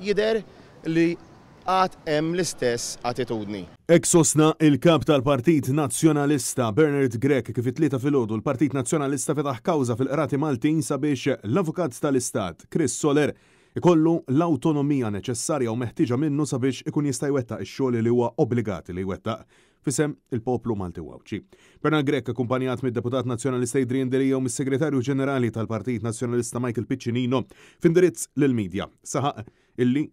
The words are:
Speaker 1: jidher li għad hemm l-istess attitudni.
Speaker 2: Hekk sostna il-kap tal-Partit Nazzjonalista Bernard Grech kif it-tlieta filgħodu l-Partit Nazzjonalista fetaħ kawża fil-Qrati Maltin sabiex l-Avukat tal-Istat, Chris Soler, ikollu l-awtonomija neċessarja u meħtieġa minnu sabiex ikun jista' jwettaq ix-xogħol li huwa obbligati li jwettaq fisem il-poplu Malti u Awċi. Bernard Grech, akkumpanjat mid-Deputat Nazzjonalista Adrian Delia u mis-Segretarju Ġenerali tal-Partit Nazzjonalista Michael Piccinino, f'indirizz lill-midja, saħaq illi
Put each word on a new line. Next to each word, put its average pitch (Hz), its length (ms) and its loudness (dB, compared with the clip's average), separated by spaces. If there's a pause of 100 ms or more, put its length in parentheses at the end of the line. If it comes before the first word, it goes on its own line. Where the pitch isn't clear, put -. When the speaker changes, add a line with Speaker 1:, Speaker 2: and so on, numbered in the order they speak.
Speaker 1:
jidher 208 380 0 (420)
li 165 220 2 (640)
għad 190 280 2 (100)
hemm 160 260 0
l-istess 127 720 -2
attitudni. 113 540 -4 (300)
Speaker 2:
Hekk 170 200 6
sostna 156 380 6 (160)
il-kap 147 420 6
tal-Partit 143 680 2
Nazzjonalista 143 1000 0
Bernard 139 480 2
Grech 131 320 0
kif 120 160 -2
it-tlieta 135 320 0
filgħodu 117 380 0
l-Partit 131 340 0
Nazzjonalista 139 640 -2
fetaħ 139 300 -4
kawża 131 320 2
fil-Qrati 139 420 -2
Maltin 151 440 0
sabiex 143 580 -2
l-Avukat 156 580 -2
tal-Istat, 123 720 -2
Chris 147 240 0
Soler, 143 380 0 (420)
ikollu 165 380 4 (180)
l-awtonomija 147 800 0
neċessarja 120 560 -4
u 113 80 -4
meħtieġa 123 400 -2
minnu 147 320 0
sabiex 131 400 -2
ikun 147 220 -2
jista' 139 180 -4
jwettaq 117 360 -2
ix-xogħol 123 360 -2
li 117 120 2
huwa 120 280 2
obbligati 104 540 -2
li 95 100 -4
jwettaq 95 400 -6 (400)
fisem 147 300 -2 (180)
il-poplu 117 420 -4
Malti 90 240 -8
u 69 140 -14
Awċi. 92 300 -10 (400)
Bernard 151 240 2
Grech, 131 260 0
akkumpanjat 127 500 -2
mid-Deputat 120 460 -2
Nazzjonalista 123 500 -2
Adrian 127 300 0
Delia 135 280 2
u 131 60 -2
mis-Segretarju 135 600 0
Ġenerali 135 500 0
tal-Partit 110 480 -4
Nazzjonalista 117 560 -4
Michael 120 300 -4
Piccinino, 123 560 -2 (340)
f'indirizz 170 560 4
lill-midja, 104 540 0 (160)
saħaq 139 400 -4 (340)
illi 127 340 2